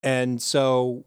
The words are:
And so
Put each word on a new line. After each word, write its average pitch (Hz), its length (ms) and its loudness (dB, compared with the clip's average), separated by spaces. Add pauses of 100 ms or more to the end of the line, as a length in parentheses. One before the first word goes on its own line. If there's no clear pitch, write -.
And 127 380 0
so 127 680 0